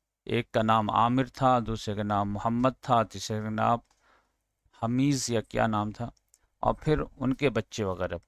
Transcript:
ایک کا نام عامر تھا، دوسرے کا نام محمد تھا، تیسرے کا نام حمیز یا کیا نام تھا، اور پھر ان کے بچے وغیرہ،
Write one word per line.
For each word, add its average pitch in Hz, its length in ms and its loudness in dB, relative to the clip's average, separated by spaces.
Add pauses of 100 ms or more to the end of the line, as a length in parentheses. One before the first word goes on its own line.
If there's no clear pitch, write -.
(240)
ایک 117 280 -4
کا 113 100 2
نام 110 280 2
عامر 120 340 2
تھا، 127 340 2
دوسرے 110 360 -4
کا 107 80 -4
نام 101 300 0
محمد 117 480 0
تھا، 117 220 2
تیسرے 107 400 -6
کا 110 80 -6
نام 113 280 0 (1040)
حمیز 127 480 0
یا 113 100 2
کیا 113 260 0
نام 107 240 0
تھا، 120 200 -10 (500)
اور 113 140 0
پھر - 260 0 (160)
ان 131 180 0
کے 139 160 0
بچے 110 340 -4
وغیرہ، 90 300 -2 (140)